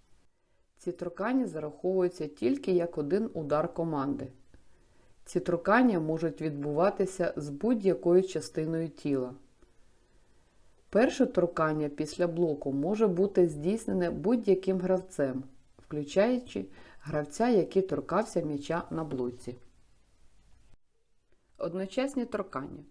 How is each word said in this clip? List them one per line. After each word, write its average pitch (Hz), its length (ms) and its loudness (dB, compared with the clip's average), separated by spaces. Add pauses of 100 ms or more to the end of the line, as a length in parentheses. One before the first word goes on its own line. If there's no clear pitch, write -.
(760)
Ці - 140 -4
торкання 196 560 -2
зараховуються 175 800 0
тільки 240 440 0
як 170 260 2
один 165 360 0
удар 156 400 0
команди. 143 540 -2 (1000)
Ці - 140 -4
торкання 190 600 4
можуть 156 420 -2
відбуватися 160 960 0
з 147 120 -6
будь-якою 185 760 2
частиною 160 640 -4
тіла. 135 440 -2 (1600)
Перше 240 360 4
торкання 156 640 0
після 151 380 -2
блоку 160 440 0
може 196 360 2
бути 185 400 4
здійснене 175 640 -2
будь-яким 190 720 2
гравцем, 160 640 0 (340)
включаючи 196 880 -2 (360)
гравця, 151 480 -2
який 196 320 4
торкався 175 600 -2
м'яча 151 500 -4
на 160 120 -4
блоці. 123 520 -6 (2000)
Одночасні 233 680 -4
торкання. 147 640 -8